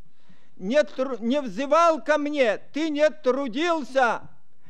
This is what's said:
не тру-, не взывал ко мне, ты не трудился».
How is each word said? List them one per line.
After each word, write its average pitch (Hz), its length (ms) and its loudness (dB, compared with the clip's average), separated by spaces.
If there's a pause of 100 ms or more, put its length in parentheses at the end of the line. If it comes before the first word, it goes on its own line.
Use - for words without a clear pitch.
(560)
не 233 280 2
тру-, 262 360 -4
не 240 200 0
взывал 285 640 2
ко 302 140 2
мне, 285 400 2
ты 320 320 -4
не 294 180 4
трудился». 254 1200 0 (420)